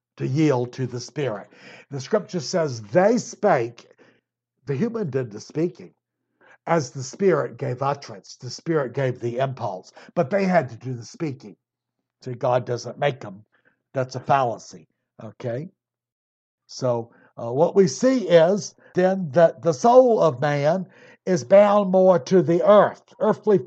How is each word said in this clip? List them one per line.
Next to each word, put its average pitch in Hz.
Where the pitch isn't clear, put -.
to 139
yield 131
to 131
the 123
Spirit. 113
The 139
scripture 185
says, 135
"They 180
spake," 135
the 143
human 220
did 127
the 104
speaking, 151
"as 156
the 135
Spirit 135
gave 131
utterance, -
the 123
Spirit 143
gave 131
the 120
impulse." 123
But 165
they 196
had 175
to 117
do 127
the 117
speaking. 117
See, 127
God 123
doesn't 120
make 143
them. 104
That's 131
a 127
fallacy, 160
okay? 123
So, 120
uh, 117
what 180
we 196
see 247
is 170
then 185
that 165
the 165
soul 240
of 139
man 151
is 175
bound 202
more 185
to 180
the 165
earth, 185
earthly 208